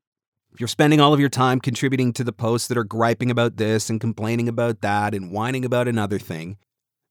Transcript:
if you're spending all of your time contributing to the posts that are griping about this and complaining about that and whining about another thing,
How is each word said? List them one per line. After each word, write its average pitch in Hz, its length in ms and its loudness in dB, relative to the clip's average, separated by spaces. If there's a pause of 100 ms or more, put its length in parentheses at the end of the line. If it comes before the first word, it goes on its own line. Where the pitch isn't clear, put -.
(500)
if - 100 -20
you're 123 60 -4
spending 151 320 4
all 147 140 6
of 143 80 4
your 143 80 4
time 131 320 0
contributing 131 540 0
to 127 100 -4
the 117 80 -4
posts 117 340 -2
that 120 120 -2
are 117 40 0
griping 113 480 0
about 120 280 0
this 110 320 0
and 110 100 -2
complaining 117 480 -2
about 117 320 -2
that 104 340 0
and 95 160 -8
whining 123 340 -4
about 123 220 0
another 107 320 -2
thing, 87 380 -10 (540)